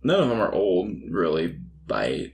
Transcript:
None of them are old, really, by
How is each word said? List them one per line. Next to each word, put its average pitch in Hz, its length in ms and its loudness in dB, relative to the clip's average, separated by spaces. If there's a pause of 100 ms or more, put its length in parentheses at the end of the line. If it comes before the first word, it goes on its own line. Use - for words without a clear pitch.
None 175 160 4
of 139 100 4
them 113 120 0
are - 120 0
old, 95 360 2 (200)
really, 82 480 0 (300)
by 57 460 -2